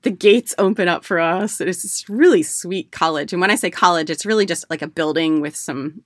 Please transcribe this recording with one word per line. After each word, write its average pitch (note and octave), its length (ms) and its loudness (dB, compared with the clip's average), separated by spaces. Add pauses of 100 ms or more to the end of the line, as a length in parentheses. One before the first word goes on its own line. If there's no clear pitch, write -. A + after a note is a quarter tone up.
the - 80 2
gates G#3 480 2
open F#3+ 300 2
up E3+ 160 -2
for F3 160 -2
us. F#3 400 -2
It's F3+ 220 -4
this - 260 -8
really A#3 340 4
sweet F3 480 -6
college. D#3 420 -2
And F3+ 80 -2
when G3 100 2
I G#3+ 40 4
say F3+ 160 -2
college, E3+ 400 2
it's D#3 160 -4
really G#3+ 200 2
just, E3+ 220 -4
like, D#3 140 -6
a D3+ 60 -8
building D#3 520 0
with D3 140 -6
some C#3 520 -10